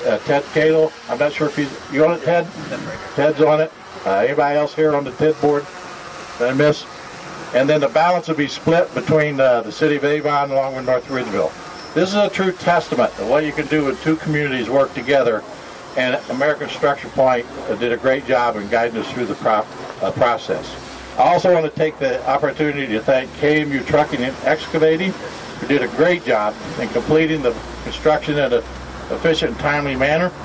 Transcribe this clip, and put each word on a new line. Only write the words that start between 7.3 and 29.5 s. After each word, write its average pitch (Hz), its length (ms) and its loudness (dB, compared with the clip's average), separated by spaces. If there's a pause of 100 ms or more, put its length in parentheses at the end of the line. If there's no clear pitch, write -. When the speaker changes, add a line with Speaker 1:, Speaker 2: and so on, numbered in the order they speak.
Speaker 1:
And 135 140 4
then 151 120 4
the 135 60 2
balance 170 400 2
will 160 80 -2
be 147 140 0
split 165 460 2
between, 151 440 2
uh, 127 220 6
the 107 100 -8
city 151 240 2
of 139 100 -2
Avon 143 460 0
along 135 240 0
with 127 120 -6
North 127 200 0
Ridgeville. 123 460 -2 (420)
This 180 140 2
is 196 80 -2
a 202 120 4
true 185 220 0
testament 165 720 0
of 110 80 -4
what 147 160 2
you 147 80 -4
can 147 160 -4
do 151 160 2
when 135 140 -2
two 160 180 0
communities 143 520 -2
work 135 240 2
together, 120 520 2 (520)
and 127 200 0 (140)
American 143 380 0
Structure - 420 -2
Point, 127 360 2 (220)
uh, 107 80 -2
did 117 160 0
a 120 40 0
great 131 300 0
job 120 300 2
in 101 120 -6
guiding 117 300 0
us 101 140 -6
through 120 140 -4
the 101 100 -4
pro-, 107 280 0 (360)
uh, 95 100 0
process. - 640 -2 (420)
I 147 160 4
also 180 220 6
want 160 180 2
to - 60 -10
take 156 220 0
the 131 280 -2
opportunity 139 600 0
to 110 120 -2
thank 131 340 2
K 151 260 2
M 147 100 -2
U 135 140 -2
Trucking 147 360 2
and 131 220 -2
Excavating, 160 680 2 (480)
who - 80 -8
did 139 120 4
a 113 80 -2
great 175 360 2
job 107 320 0 (240)
in 156 80 -4
completing 156 520 2
the 123 140 2 (300)
construction 151 520 0
in 135 160 2
an 117 120 2 (480)
efficient 160 400 0